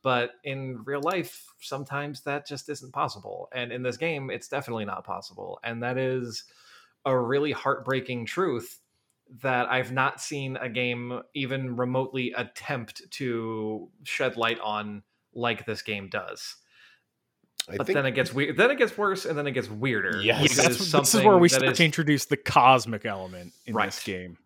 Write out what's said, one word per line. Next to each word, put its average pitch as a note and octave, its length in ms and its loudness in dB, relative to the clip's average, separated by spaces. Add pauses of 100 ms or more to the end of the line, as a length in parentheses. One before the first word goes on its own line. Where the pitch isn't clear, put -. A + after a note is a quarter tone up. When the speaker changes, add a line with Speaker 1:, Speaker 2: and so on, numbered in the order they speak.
Speaker 1:
But B2 300 2 (120)
in C3 400 -8
real C#3 180 -4
life, E3+ 420 -2 (160)
sometimes C#3+ 640 -8
that C#3+ 240 -4
just C#3+ 240 -10
isn't C3 240 -10
possible. G#2 580 -6
And B2 180 -6
in B2 120 -6
this B2 160 -2
game, D3 320 -4
it's - 180 -8
definitely A#2+ 380 -4
not F#2 180 -8
possible. F#2 580 -10
And A#2 200 -6
that B2 160 -2
is B2+ 460 -2 (600)
a C3 140 4
really C#3 340 2
heartbreaking B2+ 720 -2
truth C#3+ 540 -2 (640)
that B2 280 2
I've B2+ 220 0
not C3 280 0
seen C3+ 360 -6
a B2+ 140 -6
game B2 500 -4 (140)
even C3 420 -4
remotely B2+ 560 0
attempt - 720 -8 (100)
to A2+ 760 -4 (140)
shed B2+ 360 -2
light A2+ 220 2
on G#2 420 -4 (320)
like A#2 320 -2
this G#2+ 160 -6
game G2+ 260 -6
does. F#2+ 480 -8 (1120)
Speaker 2:
I G2+ 80 -8
Speaker 1:
But C3+ 100 -2
Speaker 2:
think - 80 0
Speaker 1:
then C#3 120 2
it B2+ 60 0
gets A#2 200 0
weird. C#3+ 240 0
Then A#3+ 140 6
it C#4 80 0
gets A#3 180 0
worse, G3 300 -2
and D#3 120 -2
then C#3+ 80 -2
it C3+ 60 -2
gets A#2 160 -2
weirder. G#2 540 0
Speaker 2:
Yes. - 20 -2 (140)
Speaker 3:
Yeah, D3 40 4
Speaker 1:
Which C3+ 140 6
Speaker 3:
that's - 240 4
Speaker 1:
is F3 120 0
Speaker 3:
what, D3 100 6
this - 120 4
is - 20 -
where G#3 80 6
Speaker 1:
something G3 180 10
Speaker 3:
we F3 60 10
Speaker 1:
that C3+ 80 6
Speaker 3:
start C3 160 4
Speaker 1:
is B2+ 60 0
Speaker 3:
to E3+ 60 8
introduce D3 400 2
the - 140 0
cosmic A#2+ 680 6
element F#2 480 -8 (140)
in A2+ 80 -6
Speaker 1:
Right. G#2 120 4
Speaker 3:
this - 160 -8
game. F2+ 440 -8